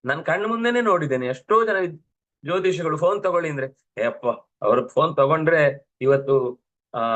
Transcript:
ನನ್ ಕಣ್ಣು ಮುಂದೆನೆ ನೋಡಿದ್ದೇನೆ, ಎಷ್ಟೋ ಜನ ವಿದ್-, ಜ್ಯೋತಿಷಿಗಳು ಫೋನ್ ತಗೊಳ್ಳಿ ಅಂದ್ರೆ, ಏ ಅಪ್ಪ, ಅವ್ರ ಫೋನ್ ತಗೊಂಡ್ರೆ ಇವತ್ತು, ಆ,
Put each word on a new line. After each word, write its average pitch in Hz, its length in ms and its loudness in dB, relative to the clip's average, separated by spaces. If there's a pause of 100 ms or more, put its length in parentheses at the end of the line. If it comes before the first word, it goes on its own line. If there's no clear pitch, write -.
ನನ್ 143 200 -4
ಕಣ್ಣು 196 240 -2
ಮುಂದೆನೆ 233 320 0
ನೋಡಿದ್ದೇನೆ, 151 460 0
ಎಷ್ಟೋ 208 380 0
ಜನ 208 160 0
ವಿದ್-, 170 200 -6 (440)
ಜ್ಯೋತಿಷಿಗಳು 170 520 -2
ಫೋನ್ 190 260 0
ತಗೊಳ್ಳಿ 170 280 0
ಅಂದ್ರೆ, 135 480 -8
ಏ 107 40 -2
ಅಪ್ಪ, 120 240 -2 (380)
ಅವ್ರ 120 220 2
ಫೋನ್ 156 300 0
ತಗೊಂಡ್ರೆ 151 760 2 (100)
ಇವತ್ತು, 135 680 0 (260)
ಆ, 120 60 -6 (160)